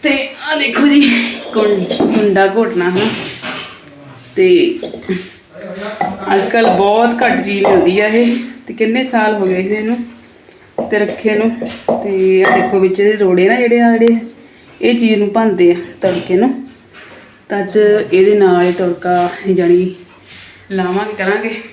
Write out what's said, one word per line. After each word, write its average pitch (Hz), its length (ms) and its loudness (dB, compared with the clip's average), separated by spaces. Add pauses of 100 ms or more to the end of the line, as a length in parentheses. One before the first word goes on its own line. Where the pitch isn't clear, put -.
ਤੇ 269 260 -2 (180)
ਆਹ 311 80 -2
ਦੇਖੋ 285 320 0
ਜੀ, 285 140 6 (520)
ਕੁੰ-, 208 300 0
ਕੁੰਡਾ 196 640 0
ਘੋਟਣਾ, 190 420 0
ਹਨਾ? 190 160 0 (1300)
ਤੇ 180 440 2 (1600)
ਅੱਜ 196 160 0
ਕੱਲ੍ਹ 226 160 2
ਬਹੁਤ 202 420 2 (140)
ਘੱਟ - 180 0
ਚੀਜ਼ 196 240 -2
ਮਿਲਦੀ 190 340 2
ਆ 208 80 2
ਇਹ। 233 300 2 (300)
ਤੇ 226 60 -12
ਕਿੰਨੇ 226 320 -2
ਸਾਲ 214 300 0
ਹੋ 196 100 -2
ਗਏ 185 220 -2
ਸੀ 208 80 -2
ਇਹਨੂੰ 220 220 -4 (880)
ਤੇ 214 120 0
ਰੱਖੇ 214 320 -2
ਨੂੰ। 220 200 0 (520)
ਤੇ 190 400 2
ਆਹ 190 80 2
ਦੇਖੋ, 190 280 0
ਵਿੱਚ 185 200 0
ਇਹਦੇ 208 180 2
ਰੋੜੇ 185 320 2
ਨਾ 233 60 2
ਜਿਹੜੇ 240 260 2
ਆ, 233 160 4
ਜਿਹੜੇ 233 220 4 (640)
ਇਹ 233 180 2
ਚੀਜ਼ 214 200 2
ਨੂੰ 202 100 0
ਭੰਨਦੇ 196 420 2
ਆ 175 40 2 (260)
ਤੜਕੇ 180 320 -2
ਨੂੰ। 233 360 0 (800)
ਤਾਂ 202 100 -4
ਅੱਜ 190 180 -2 (360)
ਇਹਦੇ 196 260 6
ਨਾਲ 180 260 4
ਇਹ 180 80 2
ਤੜਕਾ, 180 560 -2 (240)
ਜਾਣੀ, 180 420 2 (760)
ਲਾਵਾਂਗੇ, 190 420 -4
ਕਰਾਂਗੇ। 208 480 -4 (120)